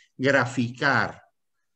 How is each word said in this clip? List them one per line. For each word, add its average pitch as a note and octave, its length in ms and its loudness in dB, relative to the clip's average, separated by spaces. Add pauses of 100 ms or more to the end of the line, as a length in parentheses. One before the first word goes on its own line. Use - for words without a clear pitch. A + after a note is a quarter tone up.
(180)
graficar. B2 1040 0 (540)